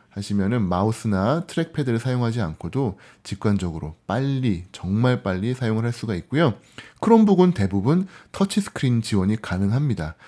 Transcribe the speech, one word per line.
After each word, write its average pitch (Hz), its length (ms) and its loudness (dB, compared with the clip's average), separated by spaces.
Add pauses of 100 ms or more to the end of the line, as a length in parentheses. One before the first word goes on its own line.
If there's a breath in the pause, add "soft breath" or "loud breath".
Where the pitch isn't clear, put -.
하시면은 101 540 -2
마우스나 104 840 0
트랙패드를 143 540 -2
사용하지 120 420 -2
않고도 98 580 -4 (240 loud breath)
직관적으로 90 720 -2 (120)
빨리, 127 640 -2
정말 117 520 0
빨리 98 300 -2
사용을 113 320 -2
할 117 80 -2
수가 107 220 -6
있고요. 131 400 0 (440 loud breath)
크롬북은 202 540 6
대부분 101 540 0 (240 loud breath)
터치스크린 139 720 -2
지원이 104 400 0
가능합니다. 98 760 -2 (120 loud breath)